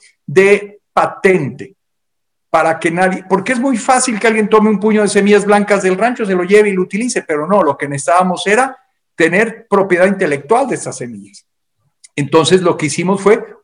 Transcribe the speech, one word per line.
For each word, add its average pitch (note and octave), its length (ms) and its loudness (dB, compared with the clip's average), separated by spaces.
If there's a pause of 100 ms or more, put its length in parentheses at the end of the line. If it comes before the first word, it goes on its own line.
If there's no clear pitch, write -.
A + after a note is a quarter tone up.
(260)
de F#3+ 560 0 (100)
patente D#3+ 840 -2 (720)
para E3 300 0
que E3 120 -2
nadie, F#3 360 -2
porque F#3+ 260 -2
es A#3+ 60 -4
muy C4 180 -2
fácil B3+ 420 -2
que A#3 80 0
alguien A3 200 0
tome A3 220 4
un G3+ 100 0
puño G#3+ 220 0
de G#3 60 2
semillas G3+ 380 2
blancas G3+ 380 2
del F#3 140 0
rancho, A#3 280 -2
se F#3+ 100 -2
lo F3+ 80 -2
lleve G#3 260 4
y G3 40 -4
lo F#3 100 0
utilice, G3+ 400 -4
pero D3+ 240 -4
no, G3 160 2
lo C#3+ 140 0
que C#3+ 100 -8
necesitábamos E3+ 580 -2
era B3 320 0 (380)
tener F3+ 520 0
propiedad F#3 380 2
intelectual G3 640 -2
de F#3+ 80 -4
esas B2+ 220 -10
semillas. A2 480 -16 (720)
Entonces, D#3+ 460 2
lo E3+ 160 0
que D#3 80 -6
hicimos F3 360 -2
fue A3 220 2 (200)